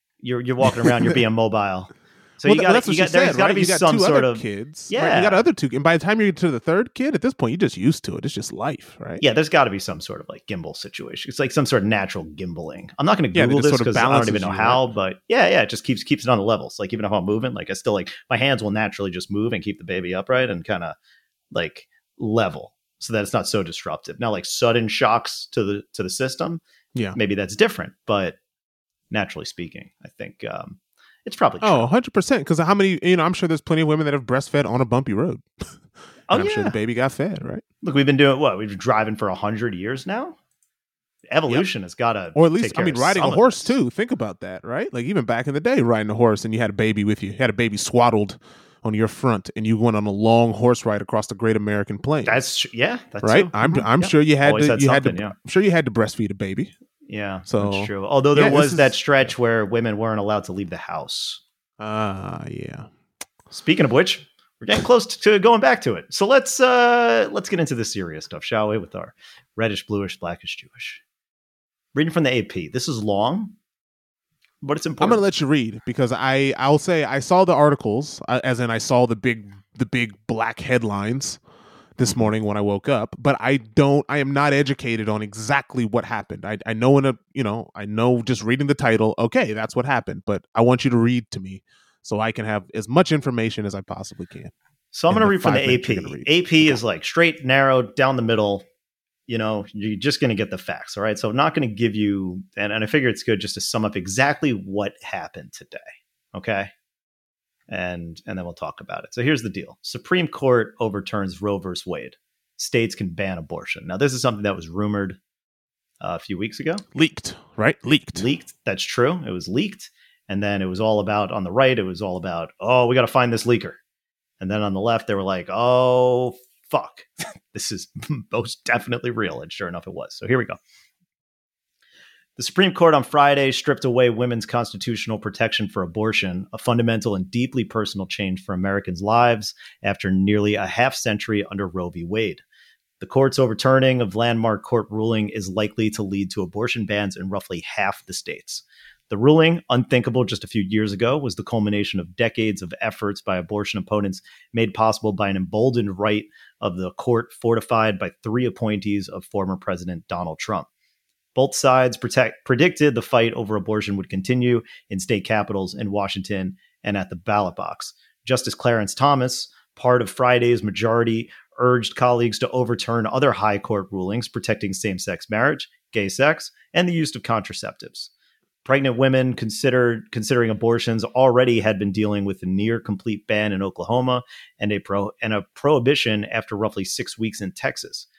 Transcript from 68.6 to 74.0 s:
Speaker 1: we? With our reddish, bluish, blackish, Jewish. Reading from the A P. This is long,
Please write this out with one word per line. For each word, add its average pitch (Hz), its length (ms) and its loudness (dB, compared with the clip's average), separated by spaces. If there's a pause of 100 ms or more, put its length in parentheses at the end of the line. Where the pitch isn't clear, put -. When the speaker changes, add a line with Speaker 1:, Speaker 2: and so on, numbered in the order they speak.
Speaker 1:
we? 110 80 0
With - 180 -8
our 87 180 -10 (440)
reddish, 107 300 -2
bluish, 101 320 -4
blackish, - 360 -8
Jewish. - 460 -18 (960)
Reading 156 180 2
from 170 100 2
the 127 100 2
A 113 100 2
P. 85 260 -8
This - 180 -4
is 117 160 -4
long, 117 520 0 (1080)